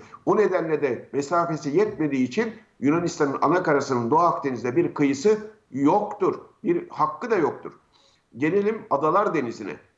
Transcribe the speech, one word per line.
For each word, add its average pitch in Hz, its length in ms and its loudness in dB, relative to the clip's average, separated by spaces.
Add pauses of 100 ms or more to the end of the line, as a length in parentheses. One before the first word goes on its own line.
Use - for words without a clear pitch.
(260)
O 190 100 4
nedenle 165 460 2
de 123 300 -2
mesafesi 160 580 -2
yetmediği 147 580 0
için 220 240 -2 (280)
Yunanistan'ın 151 640 0
ana 175 200 4
karasının 131 480 0
Doğu 147 80 6
Akdeniz'de 131 580 0
bir 151 180 0
kıyısı 147 440 2 (320)
yoktur. 165 640 0 (300)
Bir 170 240 0
hakkı 147 420 -4
da 220 60 2
yoktur. 143 360 -2 (640)
Gelelim 202 540 0
Adalar 165 440 2
Denizi'ne 107 420 -6 (220)